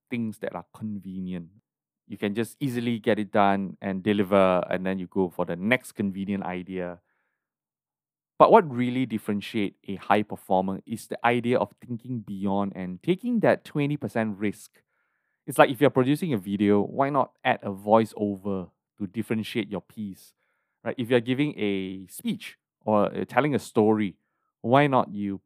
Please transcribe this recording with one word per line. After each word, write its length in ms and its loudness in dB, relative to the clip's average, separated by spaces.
things 280 -6
that 140 -8
are 220 -12
convenient. 720 -8
You 100 -12
can 160 -2
just 240 -4
easily 400 -2
get 220 0
it 100 -6
done 500 2
and 220 -6
deliver, 640 4
and 160 -4
then 140 -2
you 80 -6
go 240 0
for 140 -4
the 100 -6
next 380 -2
convenient 500 -4
idea. 560 -8
But 140 10
what 180 8
really 380 0
differentiates 800 -4
a 80 -6
high 300 2
performer 600 -2
is 220 -10
the 180 -10
idea 320 2
of 240 -2
thinking 380 -8
beyond 560 -2
and 260 -10
taking 460 0
that 180 4
twenty 320 -2
percent 440 -4
risk. 420 -6
It's 100 -10
like 140 8
if 100 -4
you're 140 6
producing 380 2
a 60 -2
video, 440 2
why 280 -2
not 200 0
add 180 0
a 80 -6
voiceover 1000 0
to 80 -6
differentiate 640 -6
your 120 -6
piece, 520 -14
right? 160 -6
If 120 -4
you're 100 4
giving 360 -2
a 520 -4
speech 500 -8
or, 220 4
uh, 180 -4
telling 300 2
a 60 0
story, 560 2
why 260 4
not 240 0
you 320 -8